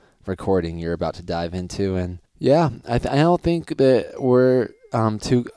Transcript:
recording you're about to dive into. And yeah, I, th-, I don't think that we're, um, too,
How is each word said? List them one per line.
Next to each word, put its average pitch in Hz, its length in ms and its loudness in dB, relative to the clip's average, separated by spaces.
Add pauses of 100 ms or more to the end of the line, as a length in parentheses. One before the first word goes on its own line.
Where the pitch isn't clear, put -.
(260)
recording 87 540 -2
you're 82 140 -4
about 82 220 -4
to 82 80 -16
dive 85 300 -6
into. 92 420 -4
And 90 240 -6 (200)
yeah, 147 300 2 (180)
I, 117 100 0
th-, - 160 -4
I 139 40 2
don't 170 240 2
think 165 360 -4
that 131 440 2
we're, 127 480 4 (240)
um, 110 260 0
too, 123 260 0 (120)